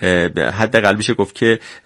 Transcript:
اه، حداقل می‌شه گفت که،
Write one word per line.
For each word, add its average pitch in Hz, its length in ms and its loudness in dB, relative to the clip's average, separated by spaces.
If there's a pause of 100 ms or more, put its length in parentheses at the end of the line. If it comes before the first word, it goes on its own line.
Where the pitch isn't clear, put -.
اه، 85 480 0
حداقل 107 460 0
می‌شه 107 180 -4
گفت 101 220 -4
که، 113 240 2 (260)